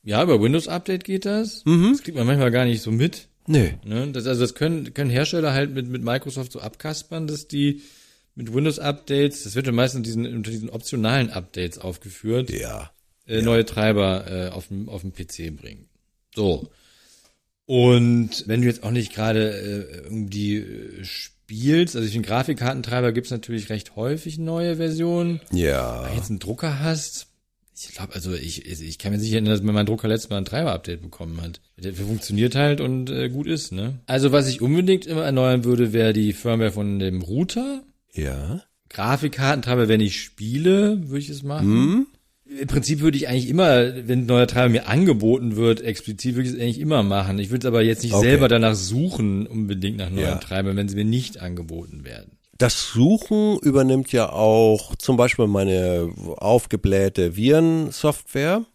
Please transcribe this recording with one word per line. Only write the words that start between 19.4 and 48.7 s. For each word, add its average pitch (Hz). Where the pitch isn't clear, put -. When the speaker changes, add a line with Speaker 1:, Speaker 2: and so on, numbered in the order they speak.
Speaker 1:
äh, 98
irgendwie, 104
äh, 104
spielst, 135
also 113
ich 104
finde, 107
Grafikkartentreiber 123
gibt's 123
natürlich 113
recht 107
häufig 151
neue 165
Versionen. 170
Speaker 2:
Ja. 64
Speaker 1:
Wenn -
du 110
jetzt 104
einen 101
Drucker 135
hast, 156
ich -
glaub, -
also 90
ich, 76
ich, 80
ich 80
kann 101
mir 104
sicher 110
erinnern, 107
dass 101
mein 104
Drucker 110
letztes 110
Mal 101
ein 95
Treiber-Update 90
bekommen 82
hat. 85
Der 92
funktioniert 104
halt 143
und, 131
äh, 127
gut 135
ist, 160
ne? 117
Also 131
was 139
ich 127
unbedingt 180
immer 160
erneuern 127
würde, 120
wäre 110
die 107
Firmware 113
von 101
dem 92
Router. 202
Speaker 2:
Ja. 73
Speaker 1:
Grafikkartentreiber, 127
wenn 110
ich 101
spiele, 175
würde 139
ich 143
es 139
machen. 139
Speaker 2:
Mhm. 156
Speaker 1:
Im 139
Prinzip 147
würde 151
ich 139
eigentlich 127
immer, 127
wenn 123
ein -
neuer 123
Treiber 123
mir 117
angeboten 120
wird, 113
explizit 113
würde 127
ich 123
es -
eigentlich 120
immer 151
machen. 98
Ich 98
würde 123
aber 113
jetzt 113
nicht 117
Speaker 2:
Okay. 107
Speaker 1:
selber 131
danach 113